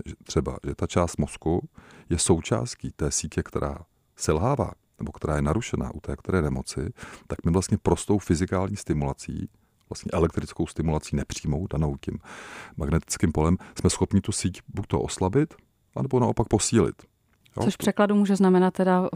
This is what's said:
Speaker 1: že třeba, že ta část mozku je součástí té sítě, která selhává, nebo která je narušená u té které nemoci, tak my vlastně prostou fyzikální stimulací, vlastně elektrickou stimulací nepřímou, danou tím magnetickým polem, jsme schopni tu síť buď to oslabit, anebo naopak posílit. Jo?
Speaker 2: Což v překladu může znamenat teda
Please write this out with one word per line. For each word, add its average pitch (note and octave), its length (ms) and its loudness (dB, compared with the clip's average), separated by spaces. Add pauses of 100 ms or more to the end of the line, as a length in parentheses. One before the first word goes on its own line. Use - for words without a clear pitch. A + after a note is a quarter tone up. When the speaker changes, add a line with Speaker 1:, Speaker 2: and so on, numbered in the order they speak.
Speaker 1:
že - 80 -12 (100)
třeba, C#2 400 -2
že C#2 100 -4
ta - 120 -4
část F2 300 0
mozku - 520 -2 (420)
je E2+ 80 2
součástí E2+ 800 0
té D2 140 -2
sítě, - 320 -4
která C#2+ 360 -4 (380)
selhává, G2+ 540 0 (280)
nebo - 140 -8
která D2+ 240 -2
je D2 60 2
narušená C#2+ 520 -2
u D#2 60 -10
té C#2 160 -8
které F2+ 260 0
nemoci, C2+ 500 -2 (340)
tak - 180 -6
my E2+ 60 4
vlastně F#2+ 280 2
prostou F#2+ 400 2
fyzikální F#2+ 580 0
stimulací, D2 720 -4 (400)
vlastně - 240 -10
elektrickou - 540 0
stimulací D#2 500 -2
nepřímou, D2+ 500 -2
danou D2 340 -2
tím - 180 -8 (580)
magnetickým D2+ 560 0
polem, D#2+ 240 4 (240)
jsme F2+ 100 4
schopni G2 300 2
tu G#2+ 120 -4
síť - 280 -4 (140)
buď G2 120 -4
to D2+ 140 0
oslabit, A2+ 540 0 (420)
anebo C3 240 0
naopak A2 280 2
posílit. G#2 540 2 (540)
Jo? - 80 0
Speaker 2:
Což G#3+ 100 0
v - 40 -14
překladu G#3 360 2
může G3+ 220 4
znamenat F#3 380 6
teda F#3 420 2